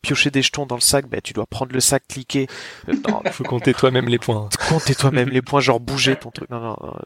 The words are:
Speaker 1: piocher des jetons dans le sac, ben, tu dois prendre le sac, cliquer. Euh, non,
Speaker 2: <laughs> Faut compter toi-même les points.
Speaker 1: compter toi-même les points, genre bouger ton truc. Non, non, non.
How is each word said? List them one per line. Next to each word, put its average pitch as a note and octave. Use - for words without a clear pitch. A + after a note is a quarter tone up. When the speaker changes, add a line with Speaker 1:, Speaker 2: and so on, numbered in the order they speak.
Speaker 1:
piocher -
des C3+
jetons C#3+
dans B2
le A#2+
sac, C#3
ben, A2+
tu -
dois G#2+
prendre B2+
le B2+
sac, C3+
cliquer. C3+
Euh, -
non, -
Speaker 2:
<laughs> -
Faut B2+
compter B2
toi-même B2+
les A#2+
points. G#2+
Speaker 1:
compter D#3
toi-même B2
les B2+
points, C#3
genre B2
bouger C3+
ton A#2+
truc. -
Non, A#2+
non, A2+
non. -